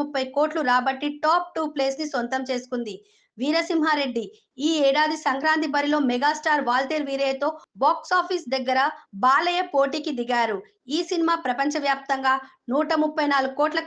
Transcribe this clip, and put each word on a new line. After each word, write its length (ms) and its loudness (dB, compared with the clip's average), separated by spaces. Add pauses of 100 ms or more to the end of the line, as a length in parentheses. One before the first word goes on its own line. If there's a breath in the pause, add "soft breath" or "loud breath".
ముప్పై 260 -2 (100)
కోట్లు 240 2 (120)
రాబట్టి 360 0 (180)
టాప్ 300 2
టూ 80 -2 (100)
ప్లేస్ 260 -2
ని 60 -4 (100)
సొంతం 340 -2
చేసుకుంది. 460 -6 (420 soft breath)
వీరసింహారెడ్డి, 840 0 (440 soft breath)
ఈ 20 2 (180)
ఏడాది 360 2
సంక్రాంతి 520 0
బరిలో 240 2 (120)
మెగాస్టార్ 580 0
వాల్తేర్ 400 0
వీరయ్యతో 400 -2 (340 loud breath)
బాక్స్ 360 2
ఆఫీస్ 360 -2
దగ్గర 240 0 (460 loud breath)
బాలయ్య 400 4 (100)
పోటీకి 460 0
దిగారు. 380 0 (380 loud breath)
ఈ 40 0 (100)
సినిమా 260 2 (100)
ప్రపంచవ్యాప్తంగా 880 0 (400 loud breath)
నూట 160 2 (140)
ముప్పై 300 0
నాలుగు 260 0
కోట్ల 260 0